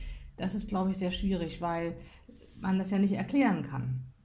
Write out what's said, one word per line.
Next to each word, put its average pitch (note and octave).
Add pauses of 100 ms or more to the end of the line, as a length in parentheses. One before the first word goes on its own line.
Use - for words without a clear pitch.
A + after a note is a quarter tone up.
(360)
Das F#3
ist, G#3
glaube F#3+
ich, F#3
sehr F3+
schwierig, F#3
weil E3+ (640)
man F#3+
das F#3
ja G3
nicht G3+
erklären A3+
kann. B2+ (240)